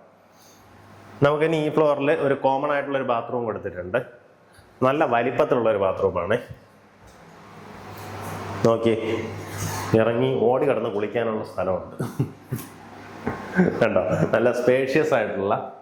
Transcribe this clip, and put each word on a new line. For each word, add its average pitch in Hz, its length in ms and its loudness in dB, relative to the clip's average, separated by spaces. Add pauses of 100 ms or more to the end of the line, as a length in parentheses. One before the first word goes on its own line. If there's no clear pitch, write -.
(1200)
നമുക്കിനി 151 340 2
ഈ 151 200 0
ഫ്ലോറിൽ 143 360 2
ഒരു 147 220 0
കോമൺ 135 380 0
ആയിട്ടുള്ള 139 260 -2
ഒരു 123 160 -4
ബാത്റൂം 120 300 -4
കൊടുത്തിട്ടുണ്ട്. 92 540 -6 (840)
നല്ല 139 220 2
വലിപ്പത്തിലുള്ള 120 680 2
ഒരു 104 80 0
ബാത്റൂമാണ്. 95 600 0 (2250)
നോക്കി 113 280 4 (1040)
ഇറങ്ങി 120 380 0 (100)
ഓടി 131 200 2
കിടന്ന് 117 280 0
കുളിക്കാനുള്ള 110 480 -4
സ്ഥലമുണ്ട്. 92 520 -6 (1800)
കണ്ടോ, 104 220 6 (320)
നല്ല 117 260 4
സ്പേഷ്യസ് 135 540 4
ആയിട്ടുള്ള 101 400 0 (280)